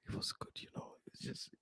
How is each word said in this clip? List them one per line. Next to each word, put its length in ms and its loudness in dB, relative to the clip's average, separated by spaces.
It 80 2
was 160 6
good, 240 -4
you 200 -2
know. 180 -2
It's 120 -12
just 300 0